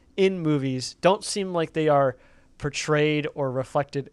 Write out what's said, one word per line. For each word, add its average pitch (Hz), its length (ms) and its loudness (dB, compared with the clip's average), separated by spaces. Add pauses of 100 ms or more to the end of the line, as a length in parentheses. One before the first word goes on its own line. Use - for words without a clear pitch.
(160)
in 190 240 2
movies 135 600 -2
don't 196 240 2
seem 190 280 -6
like 165 200 -2
they 156 160 0
are 139 280 4 (420)
portrayed 151 760 0
or 135 160 -4
reflected 131 640 -4